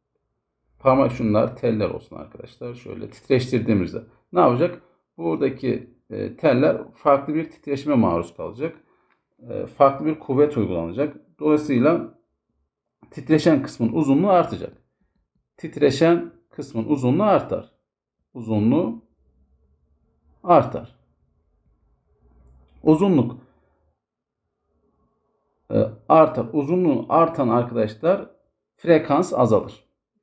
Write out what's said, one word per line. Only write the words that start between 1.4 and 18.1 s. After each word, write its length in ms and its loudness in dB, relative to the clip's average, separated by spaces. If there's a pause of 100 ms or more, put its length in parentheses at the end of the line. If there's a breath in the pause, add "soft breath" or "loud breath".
teller 340 -2
olsun 260 -14
arkadaşlar. 580 -18
Şöyle 360 -16
titreştirdiğimizde 920 -2 (300 soft breath)
ne 60 0
yapacak? 420 2 (360 soft breath)
Buradaki, 720 -6 (200)
e, 260 -10
teller 580 0
farklı 420 0
bir 160 -6
titreşime 440 -6
maruz 420 0
kalacak. 380 -10 (720)
E, 160 -8
farklı 400 2
bir 140 -2
kuvvet 380 0
uygulanacak. 600 -4 (220)
Dolayısıyla 720 0 (1000)
titreşen 520 2
kısmın 300 -4
uzunluğu 360 2
artacak. 480 0 (800)
Titreşen 760 0 (160)
kısmın 360 -8
uzunluğu 380 0
artar. 480 0 (600)